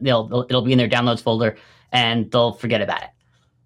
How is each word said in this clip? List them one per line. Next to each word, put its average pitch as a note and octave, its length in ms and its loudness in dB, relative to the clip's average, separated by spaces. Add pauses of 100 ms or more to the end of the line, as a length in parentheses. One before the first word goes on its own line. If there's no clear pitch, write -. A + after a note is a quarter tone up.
they'll, B2 480 0
it'll B2+ 100 2
be A#2+ 120 0
in B2+ 60 4
their A#2+ 100 2
downloads A#2+ 340 0
folder, A2+ 340 0 (360)
and A#2 380 0
they'll A#2+ 220 2
forget A2+ 300 -4
about F#2 200 -4
it. - 60 -14 (580)